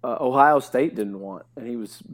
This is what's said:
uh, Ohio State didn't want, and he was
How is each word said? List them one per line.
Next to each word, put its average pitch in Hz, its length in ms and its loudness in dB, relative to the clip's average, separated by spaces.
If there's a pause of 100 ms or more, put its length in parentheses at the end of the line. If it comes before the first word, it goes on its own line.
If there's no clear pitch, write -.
uh, 120 160 -4
Ohio 139 400 6
State 131 340 -2
didn't 101 240 -6
want, 98 260 -14 (120)
and 117 100 -14
he 120 100 -8
was 107 240 -12 (120)